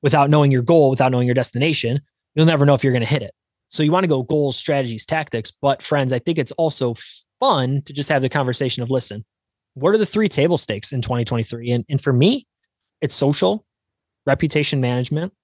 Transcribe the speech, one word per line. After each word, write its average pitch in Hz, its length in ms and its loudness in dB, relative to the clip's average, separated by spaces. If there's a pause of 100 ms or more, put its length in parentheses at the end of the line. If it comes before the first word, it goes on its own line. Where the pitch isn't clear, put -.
Without 143 280 4
knowing 147 220 6
your 127 100 2
goal, 151 280 4
without 131 220 2
knowing 123 140 0
your 123 80 2
destination, 131 640 -2 (340)
you'll 156 120 4
never 147 200 4
know 143 80 6
if 127 100 0
you're 135 80 2
gonna 120 120 0
hit 135 180 -2
it. 98 100 -14 (380)
So - 120 -2
you 151 100 2
wanna 185 140 2
go 139 160 0
goals, 143 340 -2
strategies, 131 500 -4
tactics. 151 440 -4
But 139 320 -2
friends, 135 300 0
I 123 60 -2
think 160 200 -2
it's 131 140 -4
also 139 420 -2 (460)
fun 139 460 0
to 147 60 -18
just 139 180 -6
have 139 120 2
the 131 60 0
conversation 127 540 -2
of, 120 80 -8
"Listen, 117 340 -4 (500)
what 160 200 2
are 220 40 2
the 208 80 2
three 214 220 0
table 160 300 0
stakes - 340 -6
in 131 100 -4
twenty 120 220 -2
twenty-three?" 117 460 -4
And, 120 180 0
and 143 120 -2
for 143 120 0
me, 180 340 2 (540)
it's 165 140 -2
social, 185 500 0 (640)
reputation 147 540 0
management 127 520 -2 (120)